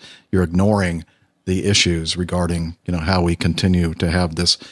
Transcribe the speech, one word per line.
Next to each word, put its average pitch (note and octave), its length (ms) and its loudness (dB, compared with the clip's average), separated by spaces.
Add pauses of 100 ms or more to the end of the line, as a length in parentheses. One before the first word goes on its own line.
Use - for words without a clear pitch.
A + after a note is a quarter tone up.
(300)
You're F#2 120 2
ignoring F2+ 600 2 (440)
the F#2 180 -2
issues E2+ 500 0
regarding, E2+ 720 -2
you F2 80 -4
know, F2 80 -2
how F2+ 220 2
we F2 140 2
continue F2 580 0
to E2+ 160 -2
have F2 240 0
this F2 240 -2 (140)